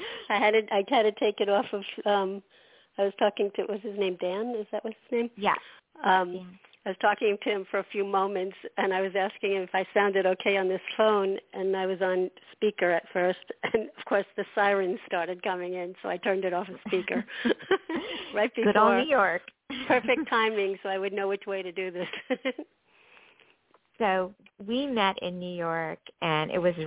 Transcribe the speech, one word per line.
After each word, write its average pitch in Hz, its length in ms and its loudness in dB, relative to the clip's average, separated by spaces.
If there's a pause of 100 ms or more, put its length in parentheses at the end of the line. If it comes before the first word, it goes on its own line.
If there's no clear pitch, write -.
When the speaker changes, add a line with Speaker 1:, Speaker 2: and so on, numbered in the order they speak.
Speaker 1:
<laughs> - 260 -12
Speaker 2:
I 208 80 2
had 214 140 4
to, 220 100 4 (100)
I 202 160 2
had 240 140 4
to 214 100 4
take 208 280 -2
it 202 80 2
off 196 240 2
of, 202 100 -6 (240)
um, 196 360 0 (560)
I 202 60 2
was 196 140 0
talking 208 380 2
to, 208 80 -2
what's 202 180 -6
his 208 160 -8
name, 190 220 0
Dan? 208 380 -4
Is 208 140 -6
that 208 120 -6
what's 226 120 -8 (120)
his 240 100 -2
name? 233 180 -2
Speaker 1:
Yeah. 190 200 2 (480)
Speaker 2:
Um, 185 300 4
Speaker 1:
Dan. 185 240 -14 (280)
Speaker 2:
I - 20 -6
was 185 140 -6
talking 208 400 2
to - 80 -2
him 196 200 -2
for 202 100 0
a 185 120 -8
few 202 120 -2
moments, 196 520 -2 (220)
and 190 160 0
I 190 80 0
was 190 120 -2
asking 196 380 -2
him 190 100 0
if 180 120 -8
I 190 180 0
sounded 196 320 4
okay 185 320 2
on 190 100 2
this 185 140 0 (160)
phone, 202 400 4 (160)
and 190 240 -2
I 190 80 -2
was 185 160 -2
on 185 300 0 (220)
speaker 202 380 0
at 170 220 2
first, 180 260 2 (140)
<laughs> - 220 -6
and 220 240 0
of - 80 -14
course 208 180 2 (140)
the 196 160 -4
sirens 202 520 2
started 180 360 -4
coming 180 320 -4
in, 180 280 -8
so 202 60 -6
I 208 80 -2
turned 190 300 0
it 180 80 0
off 180 160 -2
of 185 60 -12 (100)
speaker 190 360 0 (220)
<laughs> - 920 -2
right 214 200 2
before. 214 180 4
Speaker 1:
Good 202 80 6
old 208 240 6
New 320 60 -4
York. 190 320 4 (260)
<laughs> 262 200 -8
Speaker 2:
Perfect 254 420 2
timing, 214 520 0
so 202 60 -6
I 190 80 -2
would 196 160 -4
know 202 160 -2
which 196 180 -4
way 196 160 -4
to 180 80 -8
do 185 200 -6
this. 175 180 -6 (220)
<laughs> 254 240 -4 (1400)
Speaker 1:
So 190 360 0 (320)
we 254 200 -2
met 208 360 0
in 180 160 -6
New 180 160 -8
York, 165 440 -4 (240)
and 156 280 0
it - 80 -2
was 175 140 2 (140)